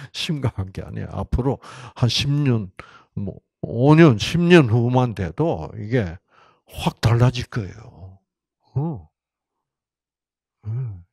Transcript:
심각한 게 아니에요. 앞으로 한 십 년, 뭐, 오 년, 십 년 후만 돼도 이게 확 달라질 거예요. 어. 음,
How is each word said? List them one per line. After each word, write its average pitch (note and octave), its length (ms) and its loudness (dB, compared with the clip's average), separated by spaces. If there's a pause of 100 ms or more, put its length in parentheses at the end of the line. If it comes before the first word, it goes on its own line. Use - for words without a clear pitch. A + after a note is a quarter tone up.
(140)
심각한 B2 580 -6
게 - 100 -12
아니에요. G#2 300 -10
앞으로 A2+ 480 -4 (360)
한 A#2+ 140 2
십 - 200 -2
년, B2+ 420 0 (440)
뭐, G2 200 -8 (260)
오 C#3 340 4
년, D#3 240 8
십 - 220 -2
년 E3+ 280 6
후만 A#2+ 460 2
돼도 F#2+ 640 -4
이게 G#2 380 -2 (500)
확 - 340 -6
달라질 A#2+ 460 2
거예요. F#2+ 720 -12 (560)
어. C3 340 -6 (1600)
음, G#2+ 480 -8